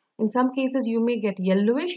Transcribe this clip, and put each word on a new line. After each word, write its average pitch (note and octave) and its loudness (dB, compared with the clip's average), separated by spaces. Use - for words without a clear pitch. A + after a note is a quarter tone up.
In A3 0
some B3+ 0
cases, C4 -2
you A3+ 0
may A#3+ 0
get G3 -4
yellowish, G#3 2